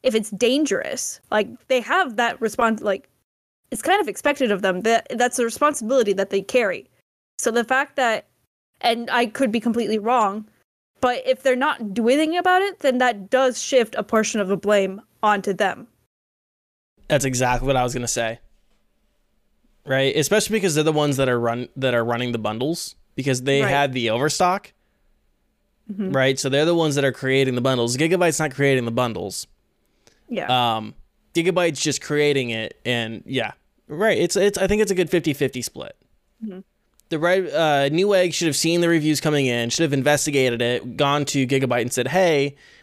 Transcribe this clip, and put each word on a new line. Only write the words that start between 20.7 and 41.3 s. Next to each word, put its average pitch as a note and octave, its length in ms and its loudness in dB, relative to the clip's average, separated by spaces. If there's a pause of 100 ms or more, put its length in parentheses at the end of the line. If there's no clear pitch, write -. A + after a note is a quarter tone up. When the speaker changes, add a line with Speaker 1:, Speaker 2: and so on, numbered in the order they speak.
Speaker 2:
they're D#3 100 2
the D#3 80 2
ones D3 260 0
that C3 120 2
are A#2+ 100 0
run-, A#2 360 -2
that C3 180 0
are A#2 100 2
running A#2+ 280 -2
the A#2 80 -4
bundles, A2+ 560 -4 (200)
because C3 280 -2
they C#3 180 2
Speaker 1:
Right. B2+ 80 2
Speaker 2:
had C#3+ 240 2
the A#2 160 0
overstock. D#3 640 0 (1160)
Speaker 1:
Mm-hmm. F#3+ 200 -4
Speaker 2:
Right? C3+ 280 2
So C#3 100 -4
they're C#3 160 2
the F3 80 2
ones D#3+ 220 0
that C#3+ 80 0
are C3+ 80 2
creating C3 420 0
the B2 80 -2
bundles. B2 360 0
Gigabyte's E3 420 2
not D3+ 160 -2
creating C3+ 300 2
the A#2 60 -4
bundles. A2 540 -4 (840)
Speaker 1:
Yeah. B2 480 0
Speaker 2:
Um, A2 180 -10 (400)
Gigabyte's E3+ 460 0
just D3+ 200 -2
creating D3 480 0
it, A2 360 -6
and A2+ 420 -4
yeah. A#2 240 -4 (360)
Right. F3 300 0
It's, E3 180 0
it's, G3+ 220 2
I F#3 80 0
think G#3 160 2
it's F#3+ 80 2
a F#3+ 60 0
good F3 160 0
fifty D#3+ 220 0
fifty B2+ 280 -2
split. - 340 -12 (480)
Speaker 1:
Mm-hmm. F#3+ 180 -12 (480)
Speaker 2:
The D#3+ 100 -2
right, F3+ 260 2
uh, C#3+ 460 2
Newegg F#3 420 2
should E3+ 140 -2
have D3 80 0
seen E3+ 260 0
the E3+ 80 2
reviews D#3 320 2
coming D3 240 2
in, A#2+ 240 0
should E3 140 0
have C#3+ 100 0
investigated C3+ 680 2
it, A#2+ 380 -2
gone C#3+ 280 2
to C3+ 200 0